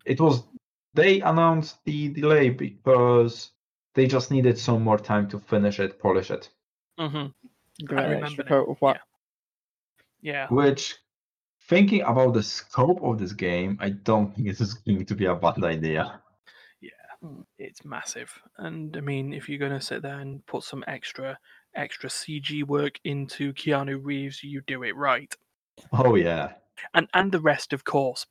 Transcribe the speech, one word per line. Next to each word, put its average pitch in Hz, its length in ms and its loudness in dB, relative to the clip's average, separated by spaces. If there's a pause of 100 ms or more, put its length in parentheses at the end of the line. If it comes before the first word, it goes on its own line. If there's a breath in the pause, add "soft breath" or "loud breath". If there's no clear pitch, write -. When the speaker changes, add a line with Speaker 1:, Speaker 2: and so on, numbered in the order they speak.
Speaker 1:
It 135 160 0
was, 139 220 4 (500)
they 190 280 6
announced 160 640 2
the 147 240 -2
delay 147 400 4
because 123 1000 4 (440)
they 131 120 6
just 127 240 0
needed 123 260 4
some 113 260 2
more 110 160 4
time 104 300 0
to 101 100 -8
finish 101 400 0
it, 98 200 -4
polish 92 320 0
it. - 180 -8 (500)
Speaker 2:
Mm-hmm. - 840 -10
Speaker 3:
Great 143 140 -2
Speaker 2:
I - 40 0
remember 147 220 -2
Speaker 3:
extra 147 200 -8
Speaker 2:
now. - 40 -16
Speaker 3:
coat 139 200 2
of 139 120 -6
what? 135 160 2 (1200)
Speaker 2:
Yeah. 151 120 -8
Yeah. 135 160 -6
Speaker 1:
Which, 135 480 2 (720)
thinking 196 320 6
about 127 320 4
the 107 100 2
scope - 600 0
of 110 160 -2
this 95 140 -6
game, 95 480 -2
I 101 80 -2
don't 104 440 0
think 104 140 -4
this 98 140 -4
is 101 140 -2
going 95 300 -2
to 104 100 -6
be 101 100 -2
a 87 100 0
bad 85 280 0
idea. 80 580 -4 (600 soft breath)
Speaker 2:
Yeah, - 80 -20 (340)
Speaker 3:
Mm. 156 220 -20 (120)
Speaker 2:
it's - 280 -20
massive. - 460 -14 (260)
And, 160 400 -12
I 147 40 -10
mean, 139 320 -6
if 143 160 -14
you're 143 100 -10
gonna 139 220 -6
sit - 200 -10
there 139 180 -12
and 139 260 -14
put - 180 -8
some - 240 -12
extra 131 500 -12 (380 soft breath)
extra 143 340 -10
C 151 300 -10
G 147 240 -6
work 143 400 -2
into 139 500 -6
Keanu 139 500 -2
Reeves, 139 400 -8
you 143 240 -12
do 131 160 -8
it 107 120 -6
right. 131 380 0 (600)
Speaker 1:
Oh, 120 220 6
yeah. 82 380 2 (400 loud breath)
Speaker 2:
And, 165 200 2
and 190 180 2
the 180 100 0
rest, 147 320 0
of 135 100 -8
course, 135 480 -2